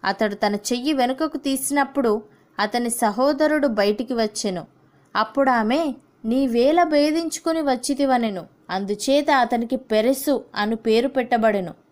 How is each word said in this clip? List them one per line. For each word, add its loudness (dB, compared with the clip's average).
అతడు -2
తన -2
చెయ్యి -2
వెనుకకు -2
తీసినప్పుడు -2
అతని -2
సహోదరుడు 0
బయటికి 0
వచ్చెను. -4
అప్పుడామె, 0
"నీవేల 2
భేదించుకుని 0
వచ్చితివనెను." -2
అందుచేత 0
అతనికి 0
పెరెసు 0
అను -2
పేరు 2
పెట్టబడెను. 0